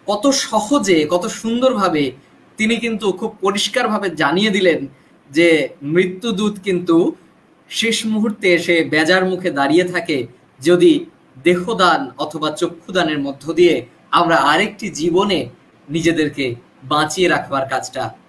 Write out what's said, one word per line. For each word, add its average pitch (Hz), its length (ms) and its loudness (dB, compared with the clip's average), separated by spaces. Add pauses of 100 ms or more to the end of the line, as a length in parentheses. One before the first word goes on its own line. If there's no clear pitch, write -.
কত 208 200 -2
সহজে, 214 840 2
কত 180 160 0
সুন্দরভাবে 208 840 0 (440)
তিনি 220 200 0
কিন্তু 220 360 -2
খুব - 280 -6
পরিষ্কারভাবে 202 680 -2
জানিয়ে 160 400 0
দিলেন 170 360 0 (440)
যে 160 380 4 (140)
মৃত্যুদূত 185 800 -2
কিন্তু 180 540 0 (540)
শেষ 226 380 -4
মুহূর্তে 214 480 0
এসে 170 300 0
বেজার 160 400 0
মুখে 185 260 -2
দাঁড়িয়ে 147 340 2
থাকে 160 420 -4 (340)
যদি 170 460 4 (360)
দেহদান 175 760 2
অথবা 156 320 -4
চক্ষুদানের 160 680 -4
মধ্য 139 340 -8
দিয়ে 156 340 4 (240)
আমরা 165 260 2
আরেকটি 170 540 0
জীবনে 160 580 0 (420)
নিজেদেরকে 151 640 -2 (300)
বাঁচিয়ে 151 440 0
রাখবার 135 400 -2
কাজটা 135 460 -6 (140)